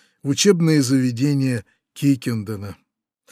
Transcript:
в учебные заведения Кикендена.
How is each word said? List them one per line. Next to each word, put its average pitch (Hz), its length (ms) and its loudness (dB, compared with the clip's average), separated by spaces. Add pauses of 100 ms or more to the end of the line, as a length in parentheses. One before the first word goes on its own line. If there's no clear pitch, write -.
(240)
в 135 60 -6
учебные 160 520 4
заведения 131 840 0 (280)
Кикендена. 110 840 -4 (540)